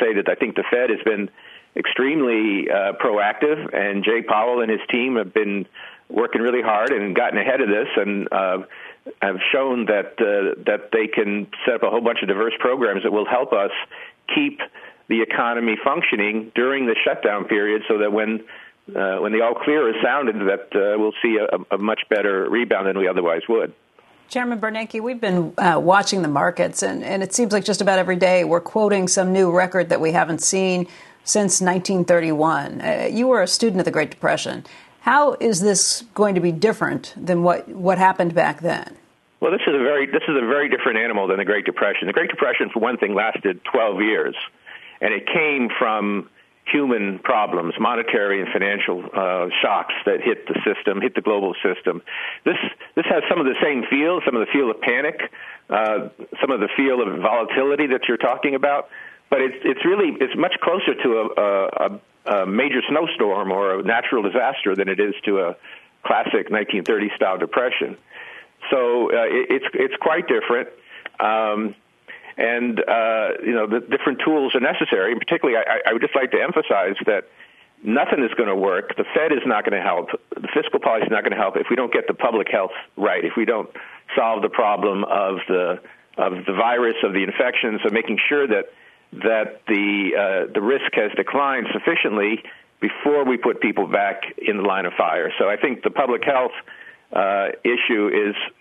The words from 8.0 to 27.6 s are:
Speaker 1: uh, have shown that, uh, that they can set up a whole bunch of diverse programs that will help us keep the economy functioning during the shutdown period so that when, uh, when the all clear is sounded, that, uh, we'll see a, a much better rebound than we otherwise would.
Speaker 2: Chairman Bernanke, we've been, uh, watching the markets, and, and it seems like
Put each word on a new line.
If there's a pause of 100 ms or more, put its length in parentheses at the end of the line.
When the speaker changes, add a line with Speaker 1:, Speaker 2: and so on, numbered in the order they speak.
Speaker 1:
uh, (640)
have (160)
shown
that,
uh,
that
they
can (180)
set
up
a
whole
bunch
of
diverse
programs
that
will
help
us (640)
keep (460)
the
economy
functioning
during
the
shutdown
period
so
that
when, (540)
uh,
when
the
all
clear
is
sounded,
that,
uh,
we'll (100)
see
a,
a
much
better
rebound
than
we
otherwise
would. (580)
Speaker 2:
Chairman
Bernanke,
we've
been,
uh,
watching
the
markets,
and,
and
it
seems
like